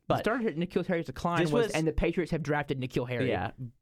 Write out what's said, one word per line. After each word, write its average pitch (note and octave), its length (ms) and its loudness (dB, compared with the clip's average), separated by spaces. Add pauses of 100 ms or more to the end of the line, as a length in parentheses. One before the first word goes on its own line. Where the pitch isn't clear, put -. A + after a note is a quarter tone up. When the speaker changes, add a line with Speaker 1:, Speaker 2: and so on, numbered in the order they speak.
Speaker 1:
but C#3+ 120 4
Speaker 2:
start A3+ 240 0
of G#3 100 -2
N'Keal F3 320 0
Harry's E3+ 200 0
decline E3+ 360 0
Speaker 1:
this D#3 100 2
Speaker 2:
was, G#3+ 160 4
Speaker 1:
was G3+ 60 -4
Speaker 2:
and D#3+ 120 2
the D#3 60 2
Patriots E3+ 400 0
have D#3+ 100 0
drafted C#3+ 380 -2
N'Keal B2+ 280 -2
Harry. B2 200 0
Speaker 1:
Yeah, G2+ 240 0 (300)